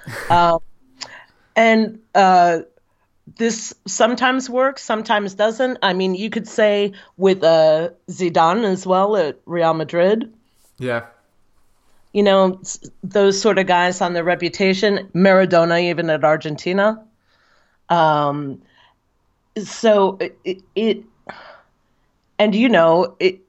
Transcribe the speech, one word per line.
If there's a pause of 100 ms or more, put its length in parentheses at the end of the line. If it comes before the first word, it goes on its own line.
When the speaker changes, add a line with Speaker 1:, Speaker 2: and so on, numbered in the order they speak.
Speaker 1:
<laughs>
Speaker 2:
Um, (960)
and, (140)
uh, (800)
this (140)
sometimes
works,
sometimes
doesn't.
I
mean,
you
could
say (240)
with,
uh, (200)
Zidane
as
well
at
Real
Madrid. (440)
Speaker 1:
Yeah. (1080)
Speaker 2:
You
know,
s-, (240)
those
sort
of
guys
on
their
reputation,
Maradona
even
at
Argentina. (840)
Um, (960)
so (280)
it, (120)
it, (1300)
and,
you
know,
it,